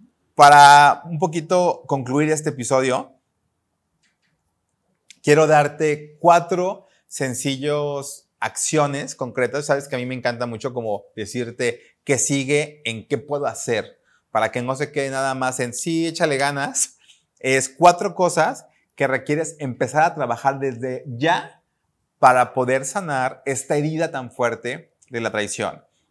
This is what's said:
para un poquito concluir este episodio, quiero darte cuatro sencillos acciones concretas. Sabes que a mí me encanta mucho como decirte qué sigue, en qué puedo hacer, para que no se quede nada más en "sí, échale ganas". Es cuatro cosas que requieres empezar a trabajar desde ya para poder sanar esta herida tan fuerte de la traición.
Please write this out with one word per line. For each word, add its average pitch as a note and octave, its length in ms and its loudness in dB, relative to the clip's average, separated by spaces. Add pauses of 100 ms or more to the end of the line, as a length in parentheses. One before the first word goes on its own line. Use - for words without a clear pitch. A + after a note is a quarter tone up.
(340)
para C#3+ 720 10
un E3 140 -8
poquito F3 680 -2
concluir C#3 460 0
este D3+ 180 -4
episodio, C3 640 -2 (2000)
quiero D3 240 6
darte D3+ 720 0
cuatro F#3 680 2 (180)
sencillos C#3 1200 -6 (100)
acciones C#3+ 760 -2
concretas. B2+ 540 -4
Sabes C#3 200 -2
que C#3 80 -8
a B2 40 -6
mí B2 60 -8
me B2+ 100 -8
encanta B2 320 -6
mucho A#2+ 260 -8
como A2 300 -6 (120)
decirte A#2 680 -6 (220)
qué C3+ 140 0
sigue, C#3+ 680 -2
en A2+ 220 -10
qué C3+ 120 -4
puedo C#3+ 260 -6
hacer, A2+ 540 -6 (320)
para A2 200 0
que B2 120 -6
no C3 120 -6
se C#3+ 160 -6
quede C#3 200 -6
nada C3+ 240 -4
más B2+ 240 -4
en A#2+ 140 -6
"sí, E3 340 -4
échale D#3+ 300 -2
ganas". C#3+ 600 -4 (400)
Es C3 320 0
cuatro F3 460 4
cosas D#3+ 500 0 (300)
que C#3 120 0
requieres D3 520 -4
empezar C3+ 440 -2
a E3+ 120 0
trabajar C3 440 -2
desde B2+ 460 -6
ya D3 560 -4 (560)
para B2+ 360 4
poder C3 320 -2
sanar C#3 600 -6
esta C#3 300 -4
herida D#3 360 -2
tan B2+ 200 -10
fuerte A#2+ 640 -6 (160)
de A#2+ 120 -6
la A2 100 -4
traición. G#2 520 -6 (280)